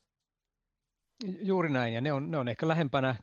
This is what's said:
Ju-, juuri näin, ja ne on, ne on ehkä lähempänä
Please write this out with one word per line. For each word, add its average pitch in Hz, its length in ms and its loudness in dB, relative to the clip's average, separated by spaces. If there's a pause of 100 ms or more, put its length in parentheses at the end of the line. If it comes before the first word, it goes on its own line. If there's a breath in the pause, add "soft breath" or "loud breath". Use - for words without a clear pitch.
(1200)
Ju-, 185 180 -6
juuri 185 280 2
näin, 123 240 2
ja 117 80 -2
ne 147 120 0
on, 143 180 -4
ne 160 60 -2
on 123 100 0
ehkä 123 200 -2
lähempänä 139 560 2